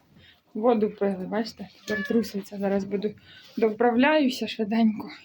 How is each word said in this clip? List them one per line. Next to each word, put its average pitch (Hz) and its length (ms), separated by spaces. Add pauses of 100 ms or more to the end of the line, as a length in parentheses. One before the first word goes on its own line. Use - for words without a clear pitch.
(540)
Воду 220 360
пили, 196 400
бачите, 208 380 (180)
тепер 214 180
труситься. 208 540
Зараз 196 260
буду 202 300 (420)
довправляюся 240 920
швиденько 220 600 (160)